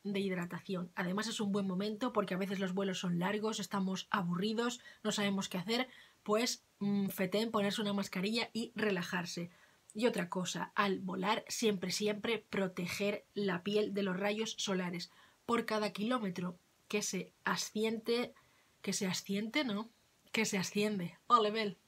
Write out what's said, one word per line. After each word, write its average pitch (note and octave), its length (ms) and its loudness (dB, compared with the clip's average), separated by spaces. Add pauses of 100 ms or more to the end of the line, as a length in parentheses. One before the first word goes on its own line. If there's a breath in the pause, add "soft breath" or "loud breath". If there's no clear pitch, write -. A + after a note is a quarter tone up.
de G3 160 -2
hidratación. F3+ 760 -2
Además G3 320 0
es A3+ 140 -4
un G3+ 120 0
buen G3+ 140 2
momento G#3 480 -2
porque F#3+ 220 2
a - 20 0
veces F#3+ 220 -2
los F#3 160 0
vuelos G3 240 0
son F3 180 0
largos, G#3+ 420 0
estamos F#3+ 520 -2
aburridos, G#3+ 720 0 (220 loud breath)
no G#3+ 80 0
sabemos G3+ 380 0
qué - 80 -2
hacer, A3+ 300 0 (340 loud breath)
pues, A3 420 2 (140)
mm, G3+ 300 2
fetén, G3+ 420 2
ponerse G#3 320 2
una G#3 120 2
mascarilla G3+ 600 0
y A3+ 220 -4
relajarse. F3 720 0 (460 loud breath)
Y G#3+ 100 0
otra F#3 240 2
cosa, F3+ 460 -4
al G3 240 2
volar F#3+ 480 0
siempre, G3 420 0
siempre G#3 640 0
proteger G3 800 -2
la F#3 300 0
piel G#3 320 2
de G3+ 80 0
los F#3 120 0
rayos G#3 440 0
solares. F3+ 500 -2 (380 loud breath)
Por A#3 180 2
cada G#3+ 260 0
kilómetro G3 680 -2 (280)
que G#3 140 0
se F3+ 320 -4 (120)
asciende, A3 880 0 (480 soft breath)
que G3 100 -2
se G3 140 0
asciende, A3 580 0
¿no? G#3+ 240 -2 (420)
Que A3 140 2
se G#3 120 0
asciende. G3+ 600 -2 (100)
Ole, A3 240 6
Bel, G#3+ 260 -2 (100)